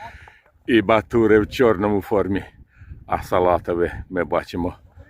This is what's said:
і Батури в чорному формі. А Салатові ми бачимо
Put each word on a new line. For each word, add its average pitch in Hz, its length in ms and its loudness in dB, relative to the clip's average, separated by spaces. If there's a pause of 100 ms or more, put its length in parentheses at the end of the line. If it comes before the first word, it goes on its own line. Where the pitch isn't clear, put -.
(640)
і 117 160 4
Батури 110 580 4
в 104 100 0
чорному 104 520 0
формі. 95 440 -2 (640)
А - 160 -4
Салатові 87 680 0 (180)
ми 90 140 -4
бачимо 87 520 -6 (340)